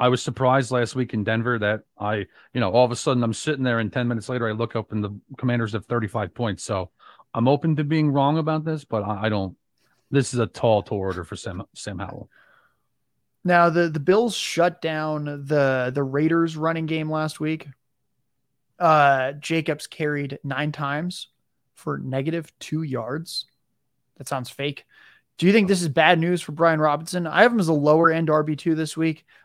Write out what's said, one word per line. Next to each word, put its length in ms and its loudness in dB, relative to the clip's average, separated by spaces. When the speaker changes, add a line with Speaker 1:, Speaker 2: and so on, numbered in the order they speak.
Speaker 1:
I 80 4
was 160 2
surprised 480 0
last 240 0
week 180 -4
in 100 -2
Denver 360 -2
that 240 -2
I, 260 -4
you 60 -2
know, 120 0
all 140 6
of 60 0
a 40 -4
sudden 260 0
I'm 120 0
sitting 300 -4
there 140 2
and 160 -2
ten 140 -2
minutes 220 -4
later 200 -4
I 40 -4
look 220 -4
up 160 -6
and 120 -2
the 120 -6
Commanders 360 -2
have 120 -6
thirty-five 480 -4
points. 300 -6
So 260 -6
I'm 140 0
open 280 2
to 80 0
being 260 2
wrong 300 2
about 260 -2
this, 180 -6
but 200 -2
I, 220 -4
I 40 0
don't, 260 -2
this 240 0
is 60 0
a 80 2
tall, 340 2
tall 160 -6
order 260 -4
for 120 -14
Sam, 280 -10
Sam 240 -10
Howell. 300 -12
Speaker 2:
Now, 260 6
the, 200 2
the 100 -4
Bills 360 2
shut 460 0
down 440 -4
the, 680 0
the 100 0
Raiders 540 2
running 300 -2
game 220 -4
last 300 -4
week. 280 -4
Uh, 540 4
Jacobs 540 -2
carried 560 -4
nine 280 -4
times 560 -6
for 240 -8
negative 600 -4
two 240 -6
yards. 640 -6
That 100 -16
sounds 220 -6
fake. 360 -8
Do 100 2
you 60 8
think 140 6
this 140 2
is 60 -2
bad 320 4
news 220 0
for 100 -10
Brian 280 2
Robinson? 460 -2
I 180 2
have 80 8
him 80 0
as 100 2
a 40 4
lower 380 6
end 180 0
R 140 4
B 120 -4
two 200 -2
this 200 -4
week. 300 -4